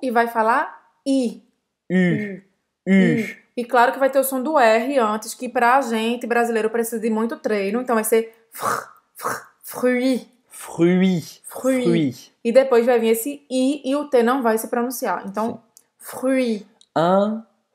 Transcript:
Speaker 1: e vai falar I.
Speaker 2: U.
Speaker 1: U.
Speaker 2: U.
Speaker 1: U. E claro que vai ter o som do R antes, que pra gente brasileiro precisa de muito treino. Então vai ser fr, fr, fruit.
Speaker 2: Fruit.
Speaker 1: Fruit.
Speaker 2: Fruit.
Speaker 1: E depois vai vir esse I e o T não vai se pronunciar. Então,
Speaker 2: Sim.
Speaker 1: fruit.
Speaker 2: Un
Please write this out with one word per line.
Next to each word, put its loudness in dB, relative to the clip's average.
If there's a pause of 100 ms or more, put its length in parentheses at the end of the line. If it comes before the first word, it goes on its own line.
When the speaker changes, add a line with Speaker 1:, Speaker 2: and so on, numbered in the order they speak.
Speaker 1:
e -4
vai 2
falar -2 (280)
I. 0 (480)
Speaker 2:
U. 0
Speaker 1:
U. 0 (460)
Speaker 2:
U. 4
Speaker 1:
U. -12 (120)
E -4
claro 4
que -10
vai 2
ter 2
o 2
som -4
do 0
R 4
antes, -2
que -10
pra 2
gente -4
brasileiro 0
precisa -4
de -2
muito -2
treino. -2
Então -2
vai 0
ser -2 (160)
fr, -6 (320)
fr, -10 (160)
fruit. -2 (200)
Speaker 2:
Fruit. 0
Speaker 1:
Fruit. -2
Speaker 2:
Fruit. -2 (100)
Speaker 1:
E 0
depois 4
vai 4
vir 2
esse -4
I 0
e 0
o -4
T 4
não 0
vai 0
se -8
pronunciar. -4
Então, -6
Speaker 2:
Sim. -16 (380)
Speaker 1:
fruit. -4 (300)
Speaker 2:
Un 2 (320)